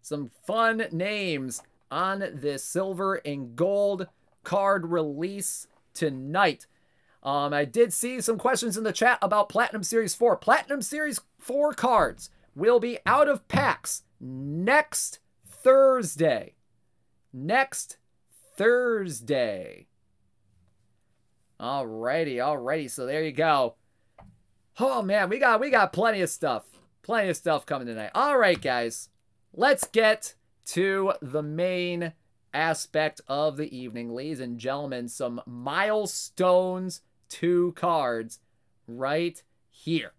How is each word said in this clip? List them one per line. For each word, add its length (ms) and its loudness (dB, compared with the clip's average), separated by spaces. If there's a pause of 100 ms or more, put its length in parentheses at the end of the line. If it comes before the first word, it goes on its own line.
Some 300 -8 (160)
fun 440 2
names 680 -4 (300)
on 420 -2
this 300 -4
silver 520 -2
and 400 -8
gold 520 0 (360)
card 440 2
release 800 -4 (260)
tonight. 720 0 (560)
Um, 320 -2
I 120 2
did 280 2
see 280 -4
some 180 0
questions 360 0
in 80 -4
the 100 0
chat 280 4
about 280 2
Platinum 340 0
Series 320 0
four. 200 4
Platinum 460 2
Series 400 -4 (160)
four 360 0
cards 580 2 (240)
will 240 4
be 260 -2
out 220 6
of 200 -2
packs 540 0 (180)
next 1000 -2 (260)
Thursday. 1080 4 (760)
Next 680 -2 (580)
Thursday. 1300 0 (1700)
Alrighty, 760 -4
alrighty. 520 -2
So 160 -8
there 180 -2
you 100 -4
go. 420 2 (1040)
Oh, 240 0
man, 260 2
we 80 -2
got, 220 4
we 100 -2
got 240 4
plenty 280 2
of 80 0
stuff. 340 -2 (400)
Plenty 260 0
of 80 -2
stuff 280 -2
coming 220 -4
tonight. 280 -8
All 220 2
right, 220 4
guys. 500 -2 (420)
Let's 360 2
get 480 2 (320)
to 460 0 (100)
the 180 -4
main 720 -4 (400)
aspect 760 -2
of 300 -2
the 180 -8
evening. 380 -10
Ladies 260 -8
and 200 -8
gentlemen, 500 -6
some 380 -6
Milestones 1500 0 (260)
two 480 0
cards 640 -2 (480)
right 540 -2 (280)
here. 500 -6